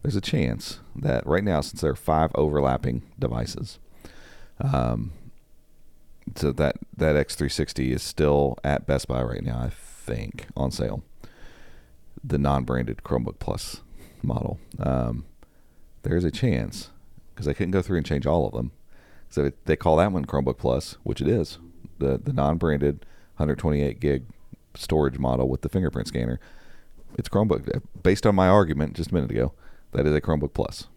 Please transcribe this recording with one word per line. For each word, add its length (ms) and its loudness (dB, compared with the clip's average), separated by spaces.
There's 140 -2
a 60 2
chance 580 -2
that 320 0
right 160 2
now, 180 2
since 200 -6
there 100 2
are 40 0
five 380 2
overlapping 680 2
devices, 580 -4
um, 520 0
so 180 2
that, 240 2
that 180 4
X 200 2
three 140 0
sixty 420 -2
is 100 -2
still 600 2
at 240 0
Best 200 0
Buy 160 -2
right 200 -4
now, 140 -4
I 120 -2
think, 840 -10
on 160 0
sale. 320 -4
The 140 -2
non-branded 680 0
Chromebook 360 -2
Plus 420 -6
model. 380 -2
Um, 460 -2
there 120 0
is 80 2
a 80 2
chance, 600 -2
'cause 100 -6
they 80 0
couldn't 180 -2
go 100 4
through 160 0
and 80 0
change 200 0
all 220 4
of 60 -6
them. 180 -4
So 160 0
if 200 -4
they 100 4
call 220 4
that 140 6
one 140 -2
Chromebook 340 0
Plus, 440 0
which 160 -4
it 80 0
is, 300 0
the, 260 0
the 100 -2
non-branded 720 2
hundred 220 0
twenty-eight 420 0
gig 260 0
storage 420 0
model 320 2
with 120 -2
the 80 -4
fingerprint 380 -2
scanner. 320 -2
It's 100 -4
Chromebook. 540 0
Based 240 4
on 80 6
my 120 6
argument 460 4
just 180 -4
a 20 -2
minute 180 0
ago, 220 0
that 120 2
is 80 4
a 80 4
Chromebook 320 0
Plus. 420 -4